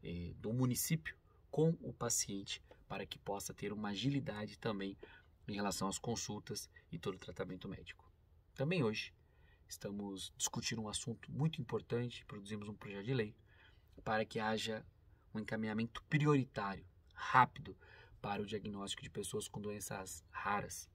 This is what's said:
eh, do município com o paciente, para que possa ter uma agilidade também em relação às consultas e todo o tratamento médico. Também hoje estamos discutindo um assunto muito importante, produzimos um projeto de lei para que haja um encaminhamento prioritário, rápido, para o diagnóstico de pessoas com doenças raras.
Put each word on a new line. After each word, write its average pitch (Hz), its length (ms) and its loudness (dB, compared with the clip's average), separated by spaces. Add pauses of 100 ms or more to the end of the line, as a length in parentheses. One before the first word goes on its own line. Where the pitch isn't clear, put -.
eh, 87 360 -4
do 107 160 0
município 127 600 2 (360)
com 165 320 6
o 120 100 -6
paciente, - 680 -2 (260)
para 98 160 -4
que - 140 -12
possa 101 340 -4
ter 104 180 -4
uma 104 200 0
agilidade 107 680 0
também 98 380 -2 (500)
em 107 60 -4
relação 98 360 0
às 95 100 -2
consultas 104 720 -4 (200)
e - 80 -6
todo 92 180 -2
o - 20 -14
tratamento 92 500 -6
médico. - 420 -12 (440)
Também 147 280 2
hoje 110 300 2 (560)
estamos 101 720 -4
discutindo - 420 0
um 107 80 -2
assunto - 420 -4
muito 147 300 2
importante, 117 640 -2
produzimos 104 420 -6
um 104 80 -6
projeto 101 300 -8
de 123 80 0
lei 113 240 2 (640)
para 110 220 4
que 113 160 -2
haja 110 460 0 (480)
um 110 60 0
encaminhamento 110 640 0
prioritário, 131 840 4 (260)
rápido, - 640 6 (460)
para 101 180 0
o 104 60 0
diagnóstico 101 560 -4
de - 80 -8
pessoas - 380 -4
com - 120 -8
doenças 104 680 -6
raras. - 640 -2